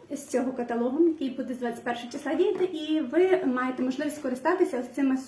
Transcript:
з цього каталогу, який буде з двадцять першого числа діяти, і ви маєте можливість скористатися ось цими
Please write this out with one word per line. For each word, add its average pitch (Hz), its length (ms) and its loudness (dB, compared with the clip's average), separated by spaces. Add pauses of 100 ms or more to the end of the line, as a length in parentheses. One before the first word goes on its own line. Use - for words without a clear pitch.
(120)
з - 160 -8
цього 247 240 0
каталогу, 254 560 2
який 285 220 0
буде 254 240 -6
з - 40 -6
двадцять - 260 -6
першого 240 280 -4
числа 277 220 -4
діяти, 370 320 2
і 311 360 -2
ви 330 440 4
маєте 254 380 0
можливість 285 320 -2
скористатися 277 640 0
ось 247 160 -8
цими 262 220 2 (100)